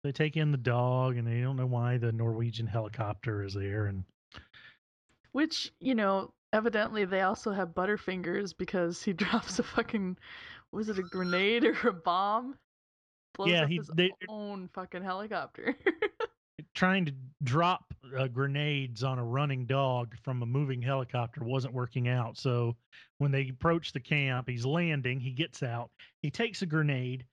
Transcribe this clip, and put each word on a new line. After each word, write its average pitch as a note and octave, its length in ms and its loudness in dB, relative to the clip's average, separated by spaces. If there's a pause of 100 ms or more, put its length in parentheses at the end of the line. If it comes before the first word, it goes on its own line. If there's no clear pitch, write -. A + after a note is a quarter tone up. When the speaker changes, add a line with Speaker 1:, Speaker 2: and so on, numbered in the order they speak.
Speaker 1:
They C#3+ 80 -2
take D3+ 240 0
in D3+ 160 4
the C#3+ 40 2
dog, B2+ 600 2
and A#2 100 0
they A#2 140 0
don't C3 160 0
know B2+ 100 0
why B2 320 2
the A#2 140 2
Norwegian A2+ 560 0
helicopter G#2 720 -2
is G2 120 -6
there, G2+ 320 -2
and F#2+ 180 -4 (1300)
Speaker 2:
Which, D#4 480 -2
you C4 160 2
know, G3 360 2 (200)
evidently G#3+ 520 2
they F#3+ 180 2
also G#3 280 2
have F#3+ 240 -2
Butterfingers F#3 840 -2
because F3 460 -2
he G#3 100 2
<laughs> G3 400 0
drops F#3 60 0
a A#3+ 60 0
fucking, G3 520 -2 (540)
was G#3+ 180 -4
it G3 120 -2
a - 20 -4
grenade F#3 640 2
or C4+ 240 4
a A3 40 4
bomb? G3+ 640 0 (760)
Blows F#3+ 160 2
Speaker 1:
Yeah, E3+ 140 6
Speaker 2:
up D3 40 2
Speaker 1:
he, E3+ 100 0
Speaker 2:
his D3 100 -6
Speaker 1:
they F3+ 240 4 (160)
Speaker 2:
own G3+ 440 -10
fucking F#3 300 -10
helicopter. G3 840 -4
<laughs> - 20 4 (880)
Speaker 1:
trying F#3 300 4
to C#3+ 100 -2 (280)
drop, E3 500 2 (240)
uh, C3 120 2
grenades C#3 720 -2
on C3 160 0
a A#2+ 60 -2
running C3 420 0
dog B2+ 560 2
from B2+ 200 -2
a A#2+ 40 -2
moving C3 340 0
helicopter B2 640 -2
wasn't B2+ 320 -2
working B2 340 0
out. B2 300 0
So A#2+ 380 2 (420)
when C#3+ 140 2
they C3+ 160 0
approach E3 440 0
the D3 80 -6
camp, C3 480 0
he's A#2+ 160 -4
landing, C#3 540 0
he C3 140 -4
gets D#3+ 320 -4
out, A#2+ 260 -4 (320)
he D3 80 -2
takes A3+ 320 -2
a G3 40 -2
grenade C3 680 0